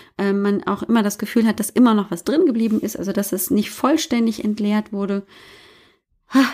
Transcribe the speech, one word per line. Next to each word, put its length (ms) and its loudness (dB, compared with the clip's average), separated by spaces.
ähm, 240 0
man 220 0
auch 180 -2
immer 220 2
das 140 -2
Gefühl 280 0
hat, 140 0
dass 100 -4
immer 240 4
noch 160 0
was 140 -8
drin 220 2
geblieben 340 0
ist, 180 -6
also 140 -6
dass 200 -2
es 200 -4
nicht 180 0
vollständig 720 0
entleert 500 -2
wurde. 320 -4
Ah, 240 2